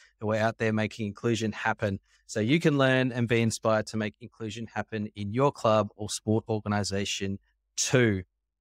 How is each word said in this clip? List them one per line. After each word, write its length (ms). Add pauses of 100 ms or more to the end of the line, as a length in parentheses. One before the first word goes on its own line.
(220)
who 100
are 60
out 220
there 120
making 360
inclusion 440
happen. 480 (280)
So 120
you 220
can 160
learn 340
and 160
be 140
inspired 460
to 100
make 240
inclusion 520
happen 440
in 160
your 180
club 460
or 120
sport 380
organization 920 (360)
too. 480 (380)